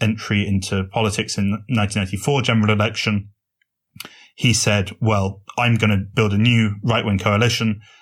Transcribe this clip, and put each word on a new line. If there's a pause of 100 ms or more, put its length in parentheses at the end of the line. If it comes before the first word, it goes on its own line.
entry
into
politics
in
nineteen
ninety-four
general
election, (1080)
he
said,
"Well, (140)
I'm
gonna (140)
build
a
new
right-wing
coalition, (220)